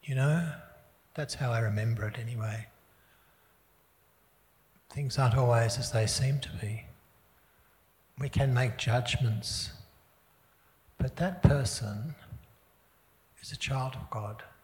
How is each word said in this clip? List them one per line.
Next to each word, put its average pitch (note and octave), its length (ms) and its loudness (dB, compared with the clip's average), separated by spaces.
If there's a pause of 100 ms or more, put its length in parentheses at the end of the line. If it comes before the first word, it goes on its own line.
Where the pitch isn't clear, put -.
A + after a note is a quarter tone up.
You C#3 100 -6
know, D3+ 380 4 (640)
that's D3+ 180 -6
how B2+ 180 -2
I A#2 80 2
remember A2 480 0
it G#2+ 120 -8
anyway. A2+ 480 -6 (2250)
Things C#3+ 260 -2
aren't B2 180 6
always A#2 440 4
as - 120 -4
they A2 140 2
seem C3+ 360 2
to - 80 -8 (120)
be. G#2+ 240 -6 (1300)
We C3+ 100 -4
can C3+ 240 4
make B2 240 2
judgments, - 960 0 (1300)
but C3 160 0
that F#3 260 -2
person B2+ 720 2 (1300)
is - 100 -14
a D3 60 -10
child C3 380 -4
of - 160 -10
God. G#2+ 320 -8 (200)